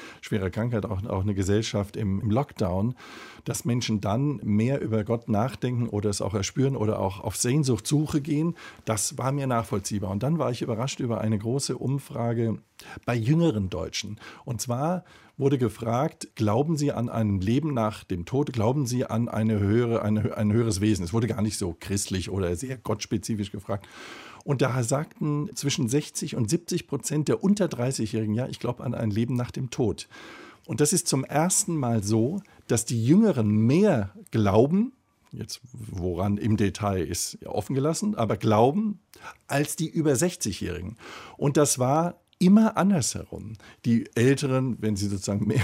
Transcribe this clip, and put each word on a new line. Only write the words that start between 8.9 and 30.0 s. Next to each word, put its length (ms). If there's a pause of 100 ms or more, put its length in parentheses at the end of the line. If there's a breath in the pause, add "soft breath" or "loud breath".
war 120
mir 160
nachvollziehbar. 640
Und 120
dann 160
war 120
ich 120
überrascht 380
über 200
eine 180
große 380
Umfrage 800 (480 loud breath)
bei 100
jüngeren 560
Deutschen. 480 (260 loud breath)
Und 160
zwar 440 (320 loud breath)
wurde 220
gefragt, 760
„Glauben 420
Sie 140
an 180
ein 320
Leben 320
nach 300
dem 220
Tod? 280
Glauben 340
Sie 180
an 240
eine 320
höhere, 420
eine, 340
ein 160
höheres 280
Wesen?“ 240
Es 80
wurde 160
gar 140
nicht 160
so 200
christlich 520
oder 260
sehr 200
gottspezifisch 760
gefragt. 340 (580 loud breath)
Und 180
da 200
sagten 720
zwischen 340
sechzig 460
und 160
siebzig 380
Prozent 400
der 160
unter 240
dreißigjährigen, 680
„Ja, 140
ich 100
glaub 220
an 140
ein 180
Leben 220
nach 180
dem 180
Tod.“ 380 (580 loud breath)